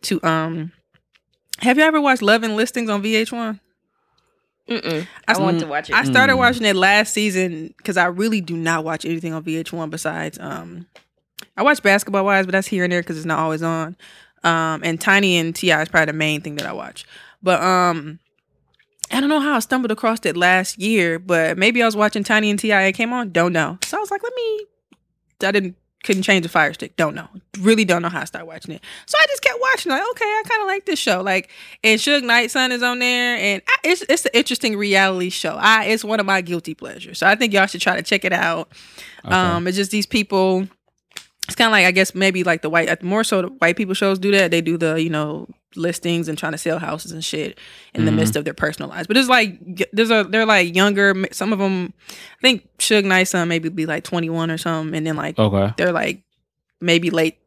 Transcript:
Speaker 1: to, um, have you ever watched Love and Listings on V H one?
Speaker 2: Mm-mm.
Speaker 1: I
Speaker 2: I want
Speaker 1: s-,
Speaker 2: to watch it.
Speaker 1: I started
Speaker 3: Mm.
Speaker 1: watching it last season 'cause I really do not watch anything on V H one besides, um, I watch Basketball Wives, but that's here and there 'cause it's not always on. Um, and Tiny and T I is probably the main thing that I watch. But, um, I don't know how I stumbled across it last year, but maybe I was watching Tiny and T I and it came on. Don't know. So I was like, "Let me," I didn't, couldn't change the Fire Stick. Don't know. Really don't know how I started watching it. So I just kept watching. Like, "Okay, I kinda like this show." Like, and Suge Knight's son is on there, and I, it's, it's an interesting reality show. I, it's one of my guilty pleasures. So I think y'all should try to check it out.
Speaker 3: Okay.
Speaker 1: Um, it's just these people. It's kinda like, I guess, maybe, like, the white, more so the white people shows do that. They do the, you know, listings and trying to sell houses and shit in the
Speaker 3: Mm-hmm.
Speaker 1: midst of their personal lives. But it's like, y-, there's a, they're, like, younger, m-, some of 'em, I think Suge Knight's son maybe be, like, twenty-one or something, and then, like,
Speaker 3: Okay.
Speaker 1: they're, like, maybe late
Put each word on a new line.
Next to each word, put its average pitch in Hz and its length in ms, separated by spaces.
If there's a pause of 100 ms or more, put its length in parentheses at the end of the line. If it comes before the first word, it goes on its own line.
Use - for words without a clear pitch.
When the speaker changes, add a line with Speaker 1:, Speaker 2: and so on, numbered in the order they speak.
Speaker 1:
to, - 240
um, 160 460 (880)
have 247 180
you 311 60
ever 311 160
watched 269 220
Love 220 200
and 220 140
Listings 233 340
on 202 100
V 220 140
H 220 180
one? 220 280 (1080)
Speaker 2:
Mm-mm. 170 380 (220)
Speaker 1:
I 220 60
Speaker 2:
I 185 40
want 185 200
Speaker 1:
s-, 160 40
Speaker 2:
to 160 60
watch 147 200
it. - 60
Speaker 1:
I 226 80
started 269 300
Speaker 3:
Mm. 262 60
Speaker 1:
watching 240 280
it 202 80
last 202 400
season 185 580 (120)
'cause 185 120
I 180 100
really 202 340
do 165 160
not 165 260
watch 160 220
anything 165 280
on 160 120
V 160 120
H 165 160
one 165 160
besides, 160 520
um, 170 460 (720)
I 190 60
watch 277 180
Basketball 196 440
Wives, 196 240
but 180 40
that's 190 140
here 185 160
and 180 100
there 175 120
'cause 170 120
it's 156 100
not 160 120
always 160 240
on. 165 340 (460)
Um, 160 400
and 165 180
Tiny 196 380
and 165 160
T 180 160
I 156 120
is 165 60
probably 160 180
the 151 60
main 151 280
thing 147 160
that 147 100
I - 60
watch. - 340 (340)
But, 185 220
um, 175 560 (960)
I 247 80
don't 277 80
know 311 120
how 285 140
I 233 60
stumbled 247 320
across 220 340
it 165 100
last 185 420
year, 180 420
but 170 360
maybe 226 240
I 233 60
was 220 80
watching 208 300
Tiny 214 260
and 202 80
T 214 140
I 202 100
and 196 60
it 190 60
came 233 180
on. 240 180
Don't 170 220
know. 160 320
So - 120
I 415 40
was 415 100
like, 403 140
"Let 480 100
me," 440 320 (800)
I 196 80
didn't, 190 240 (260)
couldn't 190 220
change 190 180
the 170 60
Fire 156 260
Stick. - 220
Don't 160 180
know. 170 140 (320)
Really 214 240
don't 175 180
know 170 60
how 175 140
I - 20
started 170 220
watching 160 280
it. - 80 (240)
So - 140
I 640 80
just 554 140
kept 480 180
watching. 508 320
Like, 269 180
"Okay, 480 140
I 427 240
kinda 427 180
like 392 200
this 359 120
show." 185 240
Like, 190 280 (340)
and 220 160
Suge 285 240
Knight's 240 280
son 254 200
is 240 100
on 247 160
there, 247 380
and 202 320
I, 523 160
it's, 349 240
it's 330 160
an - 100
interesting 233 420
reality 190 540
show. 156 260
I, 220 280
it's 220 200
one 214 140
of 202 80
my 190 140
guilty 170 340
pleasures. - 440
So 180 100
I 208 80
think 226 160
y'all 196 140
should 180 160
try 185 120
to 175 80
check 190 220
it 185 80
out. 165 400 (520)
Speaker 3:
Okay. - 80
Speaker 1:
Um, 180 360
it's 185 80
just 196 160
these 208 140
people. 190 600 (800)
It's - 80
kinda 226 160
like, 196 160
I 180 60
guess, 190 200
maybe, 185 300
like, 170 200
the 156 80
white, 170 340
more 202 180
so 202 200
the 180 60
white 175 280
people 196 180
shows 196 240
do 202 140
that. 190 180
They 170 100
do 165 160
the, 165 240
you 165 100
know, 151 360 (300)
listings 170 500
and 156 100
trying 151 140
to 160 80
sell 165 220
houses 160 320
and 160 120
shit - 320 (380)
in 110 100
the 104 60
Speaker 3:
Mm-hmm. 107 80
Speaker 1:
midst 110 160
of 147 100
their 147 80
personal 147 360
lives. 170 180
But 214 100
it's 262 120
like, 220 360
y-, 180 280
there's 220 180
a, 214 180
they're, 220 160
like, 185 300
younger, 202 360
m-, 190 200
some 214 220
of 196 80
'em, 190 320 (180)
I - 320
think 254 240 (120)
Suge 208 260
Knight's 185 260
son 175 160
maybe 165 220
be, 165 180
like, 156 160
twenty-one 165 480
or 160 80
something, 160 380
and 156 100
then, 160 80
like, 151 240
Speaker 3:
Okay. 101 380
Speaker 1:
they're, 175 160
like, - 300 (580)
maybe 170 300
late 160 360